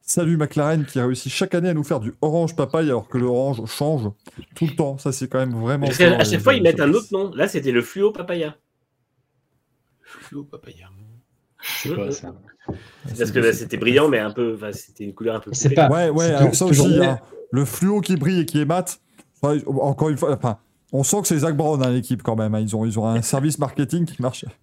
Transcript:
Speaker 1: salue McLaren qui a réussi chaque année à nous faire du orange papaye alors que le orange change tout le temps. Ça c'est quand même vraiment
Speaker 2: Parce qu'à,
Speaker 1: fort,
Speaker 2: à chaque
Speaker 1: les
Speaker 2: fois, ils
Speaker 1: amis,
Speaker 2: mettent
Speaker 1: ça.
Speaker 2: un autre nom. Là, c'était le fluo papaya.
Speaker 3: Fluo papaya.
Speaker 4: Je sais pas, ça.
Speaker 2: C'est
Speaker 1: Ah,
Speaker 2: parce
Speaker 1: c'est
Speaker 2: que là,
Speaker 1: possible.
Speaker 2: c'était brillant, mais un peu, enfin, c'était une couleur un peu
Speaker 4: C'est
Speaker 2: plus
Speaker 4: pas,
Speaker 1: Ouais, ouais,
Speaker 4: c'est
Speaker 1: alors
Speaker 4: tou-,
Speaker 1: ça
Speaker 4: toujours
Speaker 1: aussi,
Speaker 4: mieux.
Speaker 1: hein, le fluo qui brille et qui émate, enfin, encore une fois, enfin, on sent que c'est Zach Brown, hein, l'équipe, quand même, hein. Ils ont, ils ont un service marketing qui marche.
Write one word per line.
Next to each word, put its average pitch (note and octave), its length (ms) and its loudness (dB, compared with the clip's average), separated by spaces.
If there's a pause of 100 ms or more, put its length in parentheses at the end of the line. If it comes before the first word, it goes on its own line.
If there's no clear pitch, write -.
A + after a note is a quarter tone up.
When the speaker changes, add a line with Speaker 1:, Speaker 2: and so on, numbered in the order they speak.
Speaker 1:
salue E3+ 320 0
McLaren D3+ 480 0
qui C3 160 -4
a B2 60 0
réussi B2+ 240 -2
chaque - 260 -2
année F3 140 0
à F3 40 0
nous D3+ 100 -2
faire C#3 160 -2
du A2+ 220 -6
orange E3 340 0
papaye D#3 340 0
alors A#2 180 -2
que C3 100 -4
le B2 100 0
orange B2 380 0
change C#3 440 -2 (460)
tout E3 100 0
le C#3+ 100 -4
temps. C#3+ 220 0
Ça C#3 140 -4
c'est B2+ 160 -6
quand C3 100 -4
même C3 160 0
vraiment B2+ 320 0
Speaker 2:
Parce B2+ 140 -2
qu'à, F3+ 100 8
Speaker 1:
fort, - 100 4
Speaker 2:
à - 40 4
chaque - 100 0
Speaker 1:
les - 60 0
Speaker 2:
fois, B3+ 140 4
ils C4 40 2
Speaker 1:
amis, G3 60 0
Speaker 2:
mettent E3 160 6
Speaker 1:
ça. D3+ 60 2
Speaker 2:
un D3 80 4
autre A3 200 0
nom. F#3+ 220 -4
Là, D#3 120 0
c'était C#3 240 -2
le A#2+ 100 -4
fluo G3 300 -2
papaya. F3 440 -6 (1500)
Speaker 3:
Fluo - 400 -16
papaya. F2+ 440 -20 (960)
Speaker 4:
Je C3 60 -6
sais D#3+ 60 -2
pas, G2+ 160 -4
ça. - 220 -10 (340)
Speaker 2:
C'est - 60 -8
Speaker 1:
Ah, - 0 - (320)
Speaker 2:
parce A2 120 -10
Speaker 1:
c'est G#2+ 160 -2
Speaker 2:
que B2+ 60 2
là, A#2 80 2
Speaker 1:
possible. A2 60 4
Speaker 2:
c'était A2+ 240 -6
brillant, B2+ 320 4
mais B2 100 2
un G#2+ 120 -4
peu, A#2 240 -2
enfin, G#2 180 -10
c'était - 300 -16
une G2+ 100 -10
couleur A2+ 220 -4
un G#2+ 40 -6
peu G#2 140 -12
Speaker 4:
C'est - 160 2
Speaker 2:
plus C#3 60 2
Speaker 4:
pas, D3+ 140 6
Speaker 1:
Ouais, E3 200 2
ouais, D#3+ 180 2
Speaker 4:
c'est D#3+ 60 2
Speaker 1:
alors C#3 160 6
Speaker 4:
tou-, - 60 0
Speaker 1:
ça F3+ 120 2
Speaker 4:
toujours D3 200 6
Speaker 1:
aussi, F3 100 6
Speaker 4:
mieux. F3 60 6
Speaker 1:
hein, C3+ 160 0 (320)
le C3+ 140 2
fluo G3 360 0
qui F#3 160 0
brille F3 240 0
et D3+ 40 0
qui D3 140 -2
émate, E3+ 400 -2 (420)
enfin, D3 160 2 (100)
encore C#3 420 0
une D3 80 0
fois, D3 180 0
enfin, A2+ 220 -2 (340)
on C3+ 120 0
sent G3+ 180 0
que - 60 -4
c'est D#3+ 120 2
Zach D#3 160 0
Brown, D3+ 280 0
hein, B2+ 80 2
l'équipe, B2 320 -2
quand A2+ 120 -2
même, G#2+ 200 0
hein. G#2+ 40 0
Ils G#2+ 160 -4
ont, A2 100 0
ils A2+ 140 -2
ont A2 80 0
un A2+ 140 0
service C#3+ 380 0
marketing D3 460 -2
qui - 160 -10
marche. B2+ 240 -4 (180)